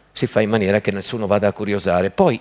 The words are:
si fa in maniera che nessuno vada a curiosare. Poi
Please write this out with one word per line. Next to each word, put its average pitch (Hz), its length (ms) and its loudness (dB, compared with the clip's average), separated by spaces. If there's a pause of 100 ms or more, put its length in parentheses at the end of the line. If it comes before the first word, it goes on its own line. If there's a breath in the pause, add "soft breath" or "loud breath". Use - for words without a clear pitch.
(120)
si - 140 -4
fa 113 140 0
in 107 100 2
maniera 104 300 2
che 101 120 -2
nessuno 101 340 -6
vada 101 220 2
a 98 40 0
curiosare. 98 580 -2
Poi 151 300 2